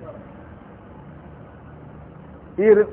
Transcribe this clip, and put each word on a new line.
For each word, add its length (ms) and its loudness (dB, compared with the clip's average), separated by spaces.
"Irid 360 6